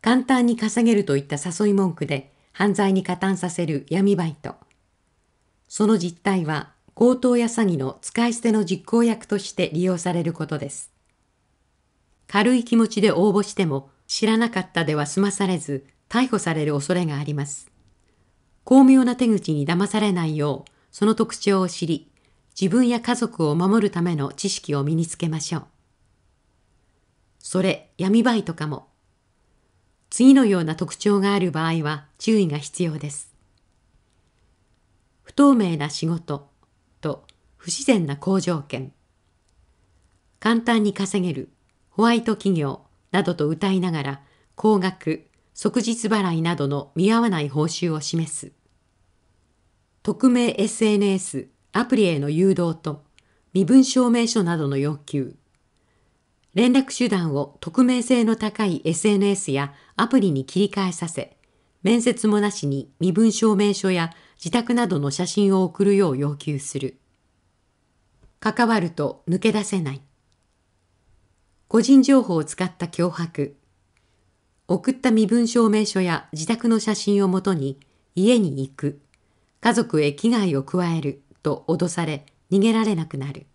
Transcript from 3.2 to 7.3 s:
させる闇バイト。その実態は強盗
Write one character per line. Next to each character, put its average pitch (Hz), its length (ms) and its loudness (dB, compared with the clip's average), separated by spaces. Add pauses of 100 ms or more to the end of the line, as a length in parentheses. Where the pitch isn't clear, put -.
さ 180 140 -6
せ 170 160 -4
る 147 220 -4
闇 196 260 2
バ 175 100 -2
イ 156 100 -6
ト。 - 200 -14 (1120)
そ - 180 -2
の 214 140 4
実 170 240 -6
態 190 220 0
は 151 280 -6 (220)
強 247 200 4
盗 247 220 2